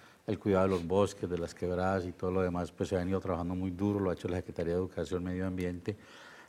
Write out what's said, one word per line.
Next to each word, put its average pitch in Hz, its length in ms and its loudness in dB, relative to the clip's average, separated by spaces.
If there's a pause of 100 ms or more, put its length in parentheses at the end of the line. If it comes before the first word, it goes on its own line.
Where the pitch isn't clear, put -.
(280)
el 104 120 0
cuidado 95 260 4
de 95 60 4
los 85 160 0
bosques, 95 420 2
de 87 80 -2
las 85 160 -4
quebradas 90 520 0
y 90 60 -6
todo 92 200 -2
lo 95 100 2
demás, 87 300 0
pues - 180 -4
se 98 60 0
ha 92 40 4
venido 92 200 0
trabajando 87 360 -2
muy 92 160 -2
duro, 101 280 2
lo 95 100 2
ha 85 40 2
hecho 87 140 -6
la 90 100 0
Secretaría 85 360 -2
de 90 60 2
Educación, 90 440 -2
Medio 90 240 -2
Ambiente, 90 480 -2 (540)